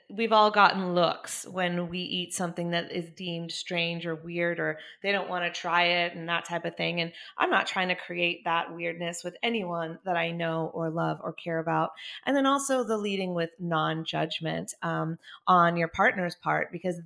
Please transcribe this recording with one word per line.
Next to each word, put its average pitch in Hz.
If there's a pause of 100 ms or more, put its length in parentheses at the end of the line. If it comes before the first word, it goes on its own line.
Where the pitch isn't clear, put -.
we've 220
all 214
gotten 190
looks -
when 175
we 175
eat 180
something 170
that 170
is 165
deemed 170
strange 170
or 165
weird, 170
or 156 (240)
they 202
don't 190
wanna 175
try 175
it 175
and 165
that 170
type 170
of 170
thing. 170
And 170 (240)
I'm 359
not 196
trying 185
to 180
create 175
that 170
weirdness 170
with 175
anyone 175
that 180
I 170
know 165
or 165
love 160
or 165
care 165
about. 160 (340)
And 277
then 277
also 269
the 220
leading 196
with 165
non-judgment, 160
um, 160 (300)
on 170
your 165
partner's 185
part, 151
because 175